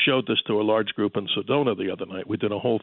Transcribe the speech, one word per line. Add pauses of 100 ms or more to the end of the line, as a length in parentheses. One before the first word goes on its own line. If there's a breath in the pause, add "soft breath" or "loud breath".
showed
this
to
a
large
group
in
Sedona
the
other
night.
We
did
a
whole